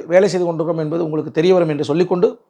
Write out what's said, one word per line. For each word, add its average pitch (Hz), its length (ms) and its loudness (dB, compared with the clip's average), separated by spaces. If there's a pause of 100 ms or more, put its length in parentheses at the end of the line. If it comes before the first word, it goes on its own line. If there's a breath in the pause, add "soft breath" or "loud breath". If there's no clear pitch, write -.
வேலை 180 240 4
செய்து 180 160 -2
கொண்டிருக்கிறோம் 160 380 -2
என்பது 165 240 -4
உங்களுக்கு 151 320 -6
தெரிய 185 140 4
வரும் 165 200 2
என்று 143 160 -4
சொல்லிக்கொண்டு 180 400 0 (200)